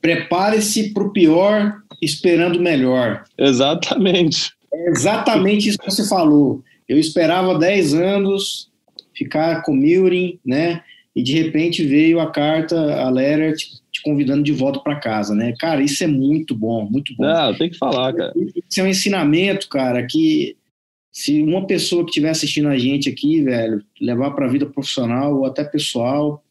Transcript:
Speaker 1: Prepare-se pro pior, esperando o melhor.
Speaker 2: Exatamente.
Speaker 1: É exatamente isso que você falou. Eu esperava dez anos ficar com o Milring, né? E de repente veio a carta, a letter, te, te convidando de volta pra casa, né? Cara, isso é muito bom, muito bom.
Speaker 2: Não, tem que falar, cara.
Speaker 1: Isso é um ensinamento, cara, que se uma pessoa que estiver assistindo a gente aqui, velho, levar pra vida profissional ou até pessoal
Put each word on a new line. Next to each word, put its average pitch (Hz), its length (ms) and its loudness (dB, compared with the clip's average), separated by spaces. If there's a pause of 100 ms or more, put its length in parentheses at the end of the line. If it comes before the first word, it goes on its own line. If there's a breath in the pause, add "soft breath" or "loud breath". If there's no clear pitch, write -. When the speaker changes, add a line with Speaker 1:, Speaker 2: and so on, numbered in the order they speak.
Speaker 1:
Prepare-se 208 920 0
pro 202 180 -2
pior, 202 680 4 (200)
esperando 170 560 2
o 175 40 2
melhor. 127 640 0 (140)
Speaker 2:
Exatamente. 156 1120 2 (220)
Speaker 1:
É 175 160 -4
exatamente 202 800 2
isso 208 80 -2
que - 140 -6
você 208 160 -2
falou. 151 560 2 (240 soft breath)
Eu 127 100 2
esperava 170 600 2
dez 175 340 2
anos 196 800 -2 (420)
ficar 160 500 -2
com 151 100 -2
o - 20 2
Milring, 180 720 2
né? 160 360 -2 (340 loud breath)
E 131 60 -2
de 127 120 -2
repente 160 500 0
veio 156 380 4
a 156 100 -2
carta, 156 440 0 (280)
a 131 60 0
letter, 151 480 2
te, - 100 -10 (240)
te - 100 -10
convidando 143 400 0
de 147 120 0
volta 135 260 -2
pra - 160 -4
casa, 107 400 -2
né? 117 240 0
Cara, 165 240 0
isso 143 180 -2
é 180 60 0
muito 143 480 0
bom, 110 340 -2
muito 143 280 -4
bom. 123 80 -2
Speaker 2:
Não, 151 320 2
tem 165 120 0
que 170 80 -18
falar, 131 360 -2
cara. - 180 -4 (380)
Speaker 1:
Isso - 100 -6
é 185 40 0
um 190 40 0
ensinamento, 190 800 0
cara, 123 400 -2
que 156 480 0 (560)
se 151 300 -2
uma 180 260 0
pessoa 180 360 0
que 165 80 -8
estiver 151 180 0
assistindo 151 400 -2
a 139 80 0
gente 139 320 0
aqui, 151 340 0
velho, 113 400 -2 (160)
levar 123 320 -2
pra 143 160 -2
vida 135 180 0
profissional 135 720 -2
ou 135 60 0
até 135 200 -4
pessoal 147 840 -2